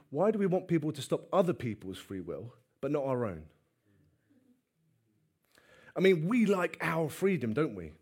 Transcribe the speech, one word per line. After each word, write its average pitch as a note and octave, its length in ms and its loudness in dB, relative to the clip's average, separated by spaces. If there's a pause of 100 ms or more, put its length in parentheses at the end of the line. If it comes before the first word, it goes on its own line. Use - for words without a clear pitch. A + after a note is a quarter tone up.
(120)
why F3+ 200 2
do G#3+ 80 -2
we G3+ 60 2
want F#3 220 0
people D#3 240 0
to C3+ 100 -10
stop - 320 -4
other F3+ 200 4
people's F#2+ 440 -8
free G2 240 -10
will, E2 320 -10 (280)
but C#3 100 -2
not D3 120 0
our B2+ 220 -2
own? E2 180 -6 (2500)
I - 40 -2
mean, F3 280 4
we A3+ 180 4
like F3+ 340 2
our D#3+ 300 0
freedom, C3+ 440 0
don't C3+ 220 0
we? E2 160 -10 (100)